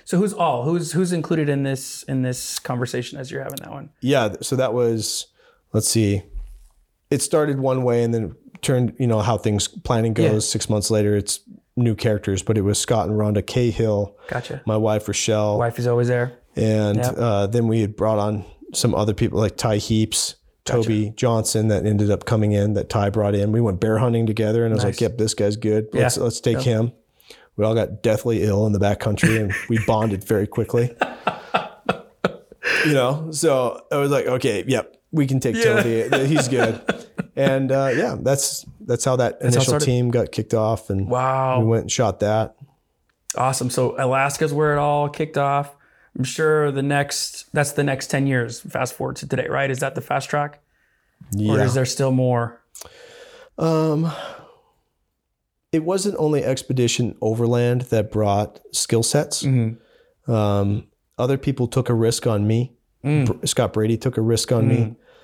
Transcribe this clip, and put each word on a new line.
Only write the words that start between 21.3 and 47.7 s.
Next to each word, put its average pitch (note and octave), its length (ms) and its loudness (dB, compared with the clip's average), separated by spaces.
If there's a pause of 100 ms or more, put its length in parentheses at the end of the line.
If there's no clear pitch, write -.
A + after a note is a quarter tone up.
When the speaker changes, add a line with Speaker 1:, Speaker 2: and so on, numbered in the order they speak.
Speaker 2:
that G#2 180 2
ended G#2 240 2
up - 160 0
coming G#2+ 280 2
in, G#2 200 2
that - 160 -2
Ty G2+ 220 2
brought G#2 240 0
in. G2+ 160 2
We A#2 100 2
went G2 180 0
bear A2 200 2
hunting A#2 260 2
together A2 400 0
and A2 80 0
I - 20 2
was G#2 80 2
Speaker 1:
Nice. A#2 120 0
Speaker 2:
like, - 60 -2
"Yep, A#2+ 180 0
this G#2+ 160 0
guy's G#2 200 0
good. A2 380 0
Let's, B2+ 240 2
Speaker 1:
Yeah. C3+ 60 -2
Speaker 2:
let's A#2 180 -2
take A#2 160 2
Speaker 1:
Yep. C3 80 -4
Speaker 2:
him." A#2 260 2 (640)
We G#2 100 0
all A2 100 2
got G#2 260 -2
deathly A2 420 0
ill G#2 240 2
in G#2 40 2
the G2+ 80 0
backcountry G#2 640 2
and G2+ 120 -2 (140)
we A2+ 160 0
Speaker 1:
<laughs> - 40 -2
Speaker 2:
bonded G#2+ 360 0
very G#2 240 0
quickly. A#2+ 480 -2 (1900)
You D3+ 80 2
know, C#3 380 0
so C#3+ 500 0 (100)
I D3+ 60 0
was C#3+ 140 0
like, C3+ 160 0
"Okay, B2 400 0
yep, B2 280 -2 (160)
we E3 160 2
can C3 140 0
take B2 140 0
Speaker 1:
Yeah. A3 260 2
Speaker 2:
Toby. A#2 460 0
He's D3 200 2
good." A#2 400 0
Speaker 1:
<laughs> - 180 -6 (300)
Speaker 2:
And, C3+ 360 0
uh, C3+ 240 2
yeah, - 240 -2
that's, - 460 -2 (160)
that's A#2+ 240 -2
how C3 100 2
that B2 240 0
Speaker 1:
That's B2 160 2
how B2+ 60 4
it - 20 4
Speaker 2:
initial - 0 - (160)
Speaker 1:
started? D3 60 0
Speaker 2:
team B2 260 2
got A#2 220 0
kicked - 200 -2
off. A2 360 0
And G2 180 0
Speaker 1:
Wow. C3 540 0
Speaker 2:
we A2 60 4
went A2+ 160 2
and G#2 80 -6
shot A2+ 280 0
that. G#2+ 360 0 (800)
Speaker 1:
Awesome. B2+ 320 -2
So B2+ 280 0
Alaska's C#3 540 0
where D3 240 0
it - 40 0
all D3 280 0
kicked D3+ 300 -4
off. C#3+ 360 0 (440)
I'm C3 80 -2
sure D#3 440 2
the C#3 140 -2
next, C#3+ 680 -2
that's C#3+ 180 0